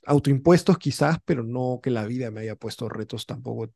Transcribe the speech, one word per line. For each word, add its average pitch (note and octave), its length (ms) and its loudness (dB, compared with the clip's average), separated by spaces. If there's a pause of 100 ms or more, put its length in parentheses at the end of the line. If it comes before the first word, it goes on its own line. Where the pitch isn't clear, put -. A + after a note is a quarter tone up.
autoimpuestos D3 720 4
quizás, D3+ 480 0
pero C3 180 -2
no B2+ 380 -2
que - 100 -2
la A2 140 0
vida B2 260 -6
me G#2+ 100 -10
haya A2 140 -8
puesto A2 340 -10
retos G#2+ 360 -8
tampoco A#2 500 -8